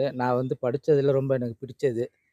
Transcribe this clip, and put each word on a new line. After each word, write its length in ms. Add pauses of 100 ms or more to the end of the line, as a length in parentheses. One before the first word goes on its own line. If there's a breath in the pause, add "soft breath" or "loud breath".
(120)
நான் 260
வந்து 200
படிச்சதுல 600
ரொம்ப 180
எனக்கு 240
பிடிச்சது. 440 (300)